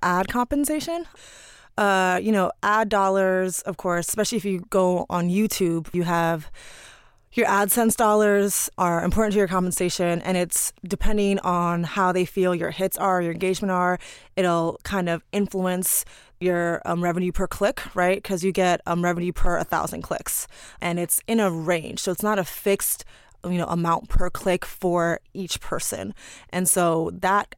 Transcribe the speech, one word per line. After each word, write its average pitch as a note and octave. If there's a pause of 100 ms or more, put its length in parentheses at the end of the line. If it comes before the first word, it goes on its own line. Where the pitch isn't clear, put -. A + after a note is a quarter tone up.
ad F3+
compensation. D4 (720)
Uh, F#3
you G#3
know, F#3+ (120)
ad G#3+
dollars, F#3+
of -
course, F3
especially G#3+
if E3+
you F#3 (100)
go F3+
on F3
YouTube, F3+
you F3
have E3 (840)
your A#3
AdSense G#3
dollars G#3 (120)
are E3+
important G3+
to G3+
your G3+
compensation, F3+
and F#3
it's - (100)
depending G3
on F3
how F3+
they F3+
feel F3+
your E3
hits F#3+
are, F#3
your E3+
engagement F#3
are, F3+ (360)
it'll E3+
kind F#3
of E3+
influence F#3 (360)
your, F3
um, F3
revenue F3
per F#3+
click, - (100)
right? F#3
'Cause F3+
you F#3+
get, F3+
um, E3+
revenue F3
per -
a E3
thousand -
clicks, - (340)
and F3
it's F3
in A3+
a G3
range. E3
So F#3+
it's E3+
not G#3
a F3+
fixed, - (400)
you F3+
know, E3+
amount E3+
per F3+
click -
for F3 (120)
each -
person. - (360)
And F3+
so E3+
that F#3